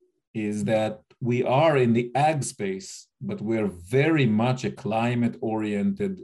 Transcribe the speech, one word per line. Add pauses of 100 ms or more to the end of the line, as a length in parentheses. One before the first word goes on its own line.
(340)
is
that (200)
we
are
in
the
ag
space, (140)
but
we're
very
much
a
climate-oriented,